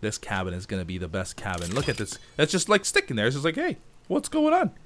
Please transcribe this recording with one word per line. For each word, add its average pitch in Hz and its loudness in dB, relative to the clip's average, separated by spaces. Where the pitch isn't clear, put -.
This 107 -2
cabin 92 -2
is 90 -6
gonna 92 -4
be 92 -6
the 87 -4
best 90 -4
cabin. 87 -4
Look 143 0
at 139 0
this. - -6
That's 151 2
just, 185 0
like, 202 6
sticking - 0
there. 107 4
It's 131 4
just 139 -4
like, 165 2
Hey, 320 -2
what's 294 0
going 311 4
on? 359 4